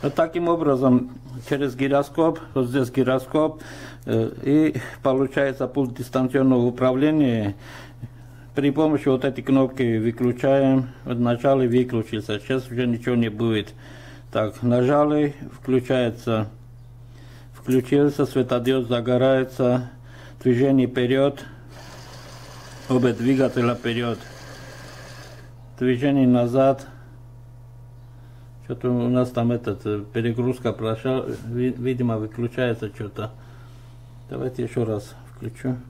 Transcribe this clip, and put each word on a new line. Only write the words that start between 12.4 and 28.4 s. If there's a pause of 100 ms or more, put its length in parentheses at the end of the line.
уже
ничего
не
будет. (580)
Так,
нажали, (160)
включается. (1040)
Включился,
светодиод
загорается. (540)
Движение
вперед. (1400)
Оба
двигателя
вперед. (1600)
Движение
назад. (1800)